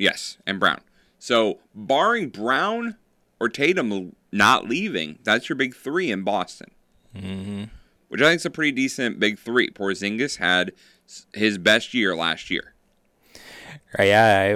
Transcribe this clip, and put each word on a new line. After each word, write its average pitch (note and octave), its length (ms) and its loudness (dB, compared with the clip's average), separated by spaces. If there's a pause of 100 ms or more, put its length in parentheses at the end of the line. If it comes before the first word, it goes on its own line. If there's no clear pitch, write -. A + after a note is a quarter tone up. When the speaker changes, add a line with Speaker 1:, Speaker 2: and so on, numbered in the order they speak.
Speaker 1:
Yes, - 460 -2
and F#2+ 140 -4
Brown. E2 200 0 (380)
So A2+ 400 2 (160)
barring D#3 540 0
Brown F3+ 680 -2 (460)
or A2+ 80 -2
Tatum C#3+ 440 0
l-, F#2 200 -6 (180)
not G#2 380 4
leaving, A2+ 560 -4
that's A2+ 240 0
your D#3 80 -2
big B2+ 180 -2
three D#3 380 -4
in G2 100 -4
Boston. G2 480 -4 (460)
Speaker 2:
Mm-hmm. G2 480 -10 (420)
Speaker 1:
Which - 140 -6
I C#3+ 60 6
think E3 100 4
is E3 100 -6
a E3+ 40 -4
pretty D#3 200 -2
decent B2+ 480 -2
big G#2+ 220 0
three. A#2+ 300 0
Porzingis G2+ 640 -4
had F2+ 340 0 (340)
s-, - 300 -20
his G#2 240 0
best G#2+ 360 2
year G2+ 200 0
last E2 340 -4
year. - 260 -8 (1200)
Speaker 2:
Right, G2 100 6
yeah, G#2 480 6